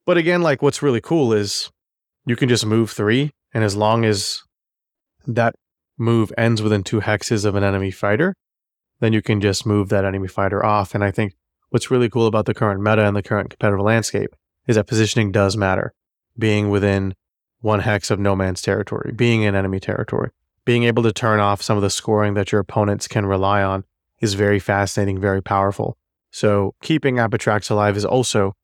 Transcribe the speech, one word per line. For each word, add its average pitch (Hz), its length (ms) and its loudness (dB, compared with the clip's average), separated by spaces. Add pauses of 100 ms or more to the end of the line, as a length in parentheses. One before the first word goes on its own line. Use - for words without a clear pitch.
But 175 120 2
again, 175 260 0
like, 147 180 0
what's 143 220 0
really 123 180 2
cool 143 320 0
is 104 380 -2 (540)
you 123 100 0
can 135 120 0
just 117 160 2
move 110 280 2
three, 120 400 0 (220)
and 110 100 0
as 101 120 0
long 110 300 2
as 104 380 -2 (840)
that 117 300 0 (420)
move 113 400 0
ends 113 240 0
within 107 220 0
two 107 180 -2
hexes 107 420 -2
of 101 120 0
an 101 80 0
enemy 98 260 0
fighter, 110 460 0 (640)
then 110 140 2
you 107 100 2
can 104 180 0
just 98 240 0
move 104 240 0
that 101 160 0
enemy 98 220 -4
fighter 98 360 -2
off. 104 300 0
And 101 100 0
I 101 60 2
think 101 240 -2 (360)
what's - 200 -2
really 123 180 2
cool 113 200 0
about 107 180 0
the 107 80 -2
current 101 280 -2
meta 107 220 4
and 101 120 2
the 101 80 -4
current - 260 -4
competitive 101 340 -2
landscape 110 520 0 (320)
is 120 80 4
that 107 100 2
positioning 107 460 0
does 98 260 2
matter. 95 360 -2 (440)
Being 104 320 0
within 98 460 0 (460)
one 107 180 2
hex 101 320 0
of 98 80 -2
no 101 160 2
man's 95 260 -2
territory, - 500 -4
being 117 300 2
in 101 140 2
enemy 95 240 -2
territory, - 500 -4 (360)
being 120 180 2
able 117 180 2
to 113 100 2
turn 107 280 0
off 101 240 0
some 107 140 0
of 101 40 0
the 101 80 2
scoring 104 460 0
that 101 160 -2
your 104 100 2
opponents 101 460 -2
can 104 180 -2
rely 98 380 0
on 95 200 -2 (360)
is 104 160 -2
very 101 240 2
fascinating, 98 600 -2
very 98 220 0
powerful. 98 560 -2 (320)
So 101 540 0
keeping 143 320 0
Apitrax 110 560 0
alive 104 260 2
is 104 80 -4
also 107 580 0